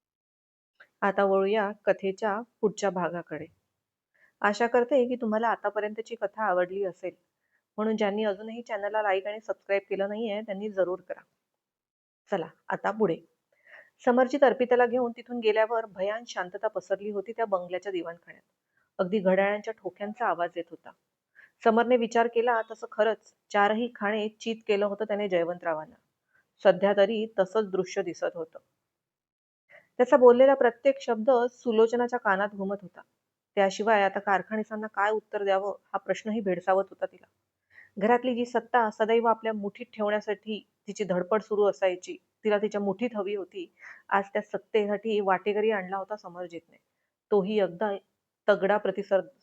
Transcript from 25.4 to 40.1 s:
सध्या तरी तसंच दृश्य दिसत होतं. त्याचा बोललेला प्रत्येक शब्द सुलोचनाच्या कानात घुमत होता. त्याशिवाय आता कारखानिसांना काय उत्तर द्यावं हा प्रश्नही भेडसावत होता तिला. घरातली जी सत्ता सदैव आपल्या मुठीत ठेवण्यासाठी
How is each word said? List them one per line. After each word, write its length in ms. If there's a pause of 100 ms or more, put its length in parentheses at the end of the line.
सध्या 320
तरी 300 (120)
तसंच 320
दृश्य 320
दिसत 340
होतं. 220 (1400)
त्याचा 180
बोललेला 380
प्रत्येक 460
शब्द 300 (200)
सुलोचनाच्या 680
कानात 360
घुमत 280
होता. 180 (560)
त्याशिवाय 460
आता 160
कारखानिसांना 680
काय 240
उत्तर 340
द्यावं 300 (180)
हा 60
प्रश्नही 420
भेडसावत 500
होता 160
तिला. 200 (720)
घरातली 360
जी 100
सत्ता 460
सदैव 360
आपल्या 260
मुठीत 340 (100)
ठेवण्यासाठी 640 (300)